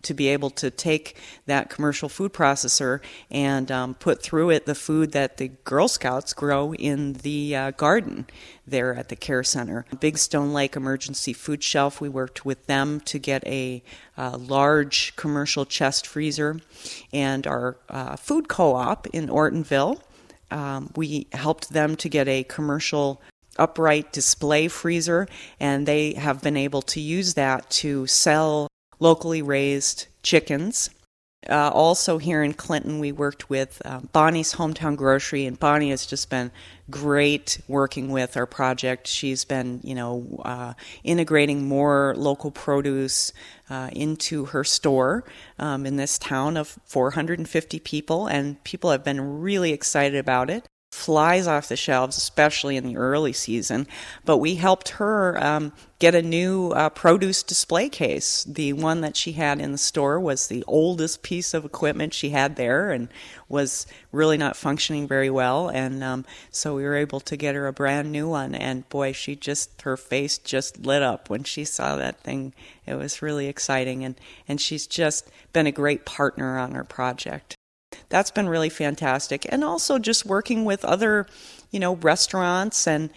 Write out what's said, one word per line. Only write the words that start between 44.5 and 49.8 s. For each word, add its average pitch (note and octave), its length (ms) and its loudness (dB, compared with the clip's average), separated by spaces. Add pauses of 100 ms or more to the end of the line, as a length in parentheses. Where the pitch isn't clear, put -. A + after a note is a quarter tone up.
store, C#3 640 4 (340)
um, C#3 260 -4
in C#3 120 -2
this C#3 200 -2
town C#3+ 380 0
of D3+ 300 -6
four C3 260 2
hundred E3 260 -2
and E3 120 -6
fifty - 300 -2
people, D#3+ 480 -4
and C#3+ 360 -2
people F3+ 280 0
have C3+ 120 2
been C#3+ 380 -4
really F3+ 320 0
excited C#3+ 440 0